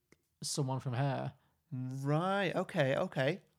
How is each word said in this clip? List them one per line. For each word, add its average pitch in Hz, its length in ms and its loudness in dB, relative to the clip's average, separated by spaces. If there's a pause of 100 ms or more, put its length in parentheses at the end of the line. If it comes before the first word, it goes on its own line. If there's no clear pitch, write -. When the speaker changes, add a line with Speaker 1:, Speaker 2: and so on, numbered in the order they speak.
(440)
Speaker 1:
someone 131 360 -2
from 127 140 -4
her. 131 400 0 (380)
Speaker 2:
Right. 143 840 0
Okay. 151 400 2
Okay. 160 460 0 (180)